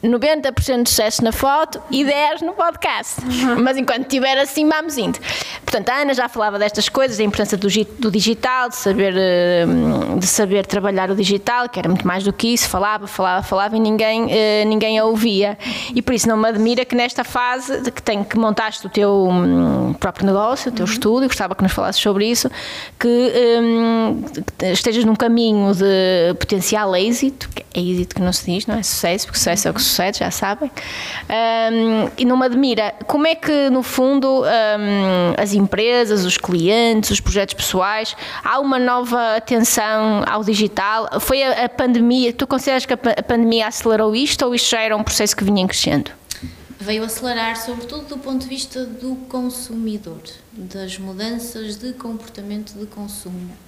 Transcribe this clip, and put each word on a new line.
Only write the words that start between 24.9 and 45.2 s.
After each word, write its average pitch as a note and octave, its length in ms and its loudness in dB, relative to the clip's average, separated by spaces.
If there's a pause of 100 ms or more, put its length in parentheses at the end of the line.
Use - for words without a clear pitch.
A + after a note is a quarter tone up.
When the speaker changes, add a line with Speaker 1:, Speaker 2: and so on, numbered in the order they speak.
Speaker 1:
num A3 100 6
caminho A3+ 600 2
de F#3 640 4
potencial G3+ 580 0
êxito, A#3+ 520 0
que - 240 -10
é - 80 -4
êxito F3+ 360 -2
que G3 40 -4
não F3+ 120 2
se - 120 -4
diz, F#3 220 -2
não G#3 80 -4
é? A3 80 -4
Sucesso, - 440 -2
porque - 120 -6
sucesso E3+ 300 0
é - 20 0
o - 40 -4
que G#3 60 -4
sucede, F#3+ 380 0
já - 120 -2
sabem. G#3 400 -4
Hum, A3+ 1500 0
e B3+ 80 0
não B3+ 100 4
me B3+ 80 4
admira. A#3+ 500 0 (120)
Como D4 200 0
é D#4+ 80 4
que, D4 360 2
no B3+ 120 2
fundo, C4 600 2
hum, G3+ 960 2
as G3+ 140 0 (100)
empresas, G#3+ 600 2
os F3+ 120 0
clientes, G#3+ 760 2
os G3+ 100 0
projetos G3 340 0
pessoais, G#3 640 -2 (260)
há A#3+ 160 0
uma C4+ 200 0
nova B3 580 2
atenção A3 920 2
ao G#3+ 160 -2
digital? G#3 800 0
Foi C4+ 220 0
a, B3 240 0
a - 20 -2
pandemia, A#3+ 640 2
tu B3+ 140 -2
consideras C4 380 0
que C4+ 100 -2
a - 20 -6
pa-, A#3 200 0
a - 60 -4
pandemia A3+ 440 2
acelerou G#3+ 500 0
isto C#4+ 280 0
ou B3 100 0
isto - 160 0
já A3+ 100 2
era A3 160 0
um G#3+ 80 -2
processo - 320 0